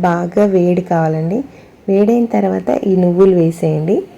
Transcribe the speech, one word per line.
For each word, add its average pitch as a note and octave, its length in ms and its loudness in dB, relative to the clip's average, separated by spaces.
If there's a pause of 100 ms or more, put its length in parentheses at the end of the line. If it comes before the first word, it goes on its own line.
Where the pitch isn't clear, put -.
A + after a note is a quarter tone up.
బాగా F3 380 0 (100)
వేడి F3+ 340 2
కావాలండి. E3 480 -2 (520)
వేడైన G#3 360 2 (120)
తర్వాత F#3+ 340 -2 (200)
ఈ - 20 2 (100)
నువ్వులు F3+ 380 4
వేసేయండి. E3 560 -2 (220)